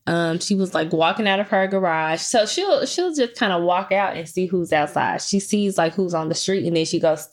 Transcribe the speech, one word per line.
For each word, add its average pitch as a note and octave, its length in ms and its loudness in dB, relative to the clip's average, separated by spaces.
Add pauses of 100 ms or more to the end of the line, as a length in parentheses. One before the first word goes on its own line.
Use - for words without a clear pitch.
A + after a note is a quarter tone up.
Um, E3+ 340 -2
she - 140 -2
was, F#3+ 200 0
like, D#3+ 200 -2
walking E3+ 340 2
out G3 120 2
of G3+ 80 -2
her F#3+ 200 2
garage. E3 540 0
So G#3+ 240 2
she'll, E4 400 0
she'll F4 280 -2
just B3 260 0
kinda F#3+ 200 0
walk F3+ 320 0
out G3 260 0
and D#3+ 120 -8
see F#3 180 -2
who's F3 260 -2
outside. D3 480 0
She - 180 0
sees, G3+ 400 0
like, E3 140 2
who's F#3 200 -2
on D#3+ 160 -2
the E3 60 -2
street, F#3 320 -2
and E3+ 80 0
then D#3+ 100 2
she E3 140 -2
goes D#3 340 0